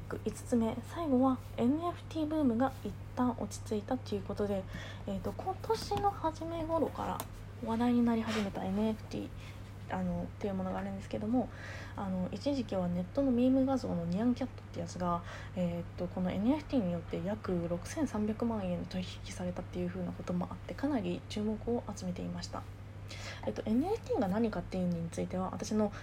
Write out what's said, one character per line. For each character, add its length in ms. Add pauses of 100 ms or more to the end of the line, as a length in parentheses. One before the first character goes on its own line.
ク 160
五 80
つ 240
目、 220 (160)
最 140
後 140
は 160 (200)
エ 80
ヌ 100
エ 160
フ 120
テ 160
ィ 40
ー 40
ブ 100
ー 60
ム 140
が 140 (140)
一 80 (220)
旦 220
落 100
ち 200
着 100
い 40
た 160
と 180
い 40
う 20
こ 140
と 120
で、 160 (440)
え 40
ー 80
と、 140
今 280
年 340
の 160
初 340
め 180
頃 240
か 180
ら 120 (480)
話 120
題 160
に 120
な 100
り 60
始 200
め 100
た 120
エ 80
ヌ 140
エ 80
フ 120
テ 120
ィ 60
ー、 40 (640)
あ 120
の、 180
っ 40 (140)
て 80
い 40
う 20
も 100
の 80
が 80
あ 20
る 100
ん 40
で 80
す 60
け 100
ど 80
も、 220 (480)
あ 100
の、 240
一 240
時 80
期 120
は 120
ネ 140
ッ 20 (100)
ト 100
の 80
ミ 180
ー 20
ム 140
画 120
像 120
の 160
ニ 160
ャ 40
ン 100
キ 80
ャ 20
ッ 40
ト 120
っ 120
て 60
や 60
つ 140
が、 220 (340)
え 280 (140)
ー 20
と、 80
こ 140
の 100
エ 60
ヌ 160
エ 60
フ 60
テ 120
ィ 20
ー 60
に 80
よ 60
っ 20
て 240
約 440
六 180
千 200
三 200
百 180
万 180
円 180
で 60
取 160 (220)
引 80
さ 100
れ 80
た 100
っ 40
て 140
い 60
う 40
風 160
な 60
こ 120
と 80
も 180
あ 40
っ 40
て、 180
か 120
な 120
り 280
注 160
目 140 (140)
を 120 (100)
集 120
め 80
て 80
い 80
ま 120
し 60
た。 140 (840)
え 40
っ 40
と、 120
エ 80
ヌ 120
エ 40
フ 120
テ 120
ィ 40
ー 40
が 60
何 220
か 100
っ 40
て 140
い 80
う 20
の 100
に 120
つ 120
い 60
て 100
は、 140
私 220
の 180 (120)